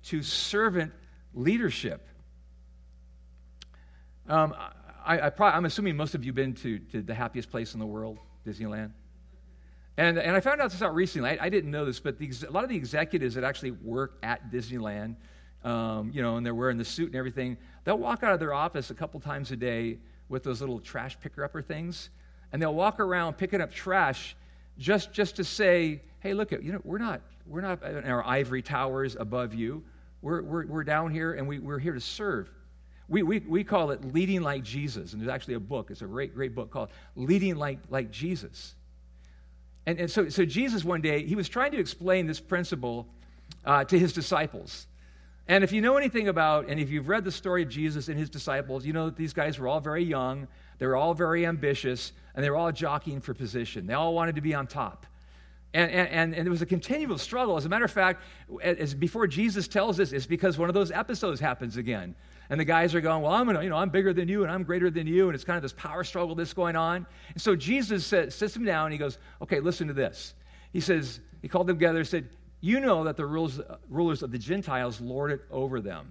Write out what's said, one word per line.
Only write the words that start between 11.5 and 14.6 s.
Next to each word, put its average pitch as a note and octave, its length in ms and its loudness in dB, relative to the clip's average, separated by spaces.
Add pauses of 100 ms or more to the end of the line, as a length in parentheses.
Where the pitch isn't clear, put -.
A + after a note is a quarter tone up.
know D3 160 -2
this, B2+ 140 -4
but C#3 180 -4
the D3+ 80 -6
ex-, B2+ 160 -10
a C3+ 80 -10
lot G3 140 0
of B3+ 40 -6
the A#3 80 -4
executives C#3+ 600 0
that B2+ 80 -2
actually C3+ 260 -2
work A#2+ 520 -6
at A2+ 300 -4
Disneyland, A2+ 640 -6 (480)